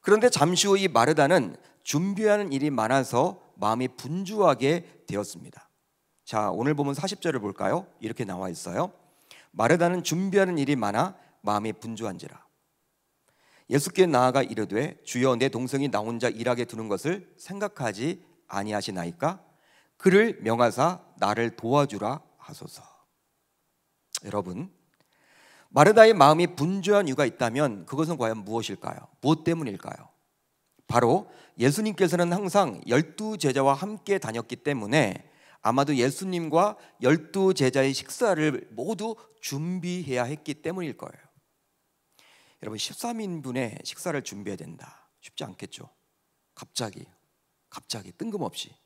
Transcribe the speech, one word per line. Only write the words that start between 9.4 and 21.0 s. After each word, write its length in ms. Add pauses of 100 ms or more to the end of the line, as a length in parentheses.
마르다는 540
준비하는 520
일이 200
많아 400 (260)
마음이 320
분주한지라. 720 (1200)
예수께 380
나아가 360
이르되, 600
"주여, 320
내 120
동생이 420
나 80
혼자 300
일하게 360
두는 240
것을 480
생각하지 880 (220)
아니하시나이까? 1000 (520)
그를 460
명하사 600 (140)